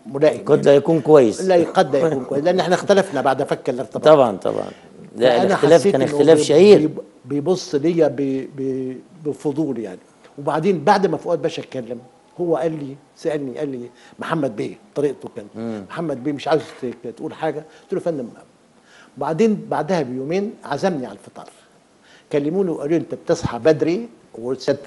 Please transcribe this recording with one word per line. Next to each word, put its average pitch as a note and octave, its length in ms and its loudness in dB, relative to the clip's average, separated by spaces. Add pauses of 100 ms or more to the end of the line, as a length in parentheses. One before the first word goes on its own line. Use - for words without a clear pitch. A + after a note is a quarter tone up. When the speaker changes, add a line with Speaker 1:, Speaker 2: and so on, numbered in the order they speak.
Speaker 1:
ملائم C#3 380 2
Speaker 2:
قد C#3+ 220 2
لا C#3+ 100 8
يكون D3+ 240 2
كويس. C#3 420 6
Speaker 1:
لا، F3+ 220 4
قد D3+ 320 0
لا E3+ 100 2
يكون C3+ 180 -2
كويس، C#3+ 200 -4
لأن F3+ 160 2
إحنا E3+ 140 0
اختلفنا F#3 460 0
بعد C3 220 0
فك D3 280 -4
الارتباط. B2 340 -6
Speaker 2:
طبعا، C3+ 320 6
طبعا. - 320 -4 (480)
لا، A#2+ 140 4
Speaker 1:
فأنا A#2+ 120 4
Speaker 2:
الاختلاف E3 380 4
Speaker 1:
حسيت G3 120 2
Speaker 2:
كان C3+ 100 0
Speaker 1:
إنه B2+ 80 0
Speaker 2:
اختلاف D3+ 280 6
Speaker 1:
بي-، D3+ 60 0
Speaker 2:
شهير. D#3+ 420 8
Speaker 1:
بي-، D#3 80 -6 (300)
بيبص C#3+ 500 -4
ليا D#3 340 2
ب-، C3+ 480 -4
ب-، C3 400 -6 (280)
بفضول C#3+ 540 -6
يعني. F#2+ 220 -10 (380)
وبعدين D#3 460 -2
بعد G3+ 220 4
ما D#3+ 100 -2
فؤاد E3 260 -4
باشا D3+ 200 -6
اتكلم، A#2+ 360 -12 (420)
هو E3 160 0
قال D#3+ 160 -2
لي، C#3+ 240 -10 (200)
سألني، C#3+ 420 -6
قال D3 100 -6
لي: A#2+ 220 -12 (280)
"محمد C#3 380 -4
بيه"، A#2 180 -8 (200)
طريقته C#3 420 -4
كانت: G#2 180 -16
Speaker 2:
مم. A2 360 -10
Speaker 1:
"محمد C#3+ 340 -8
بيه، D3 80 -4
مش C#3+ 160 -10
عاوز D3+ 140 0 (200)
ت-، A#2+ 240 -10
تقول C3+ 280 -12
حاجة؟" D3+ 300 -8 (180)
قلت - 100 -16
له: F#3 60 -4
"يا - 60 -8
فندم". C#3 240 -6 (880)
وبعدين E3 540 0
بعدها D3+ 320 -2
بيومين C#3 520 -4 (100)
عزمني C#3+ 420 -4
على G2 120 -16
الفطار، - 300 -20 (840)
كلموني E3 380 0
وقالوا D3 180 -6
لي: E3 80 2
"أنت - 180 -4
بتصحى - 440 -4
بدري"، D#3+ 500 0 (300)
وسيادة C3 480 -4